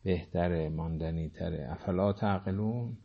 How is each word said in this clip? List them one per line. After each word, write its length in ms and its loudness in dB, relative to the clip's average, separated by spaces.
بهتره، 640 2
ماندنیتره. 1000 -2
«افلا 420 2
تعقلون؟ 920 0